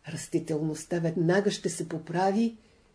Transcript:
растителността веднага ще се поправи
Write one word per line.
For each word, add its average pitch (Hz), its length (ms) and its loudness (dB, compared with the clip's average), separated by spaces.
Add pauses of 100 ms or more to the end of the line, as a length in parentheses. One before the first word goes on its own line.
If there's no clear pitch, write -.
растителността 160 920 -4
веднага 175 520 4
ще - 180 -4
се - 200 -4
поправи 196 680 0 (380)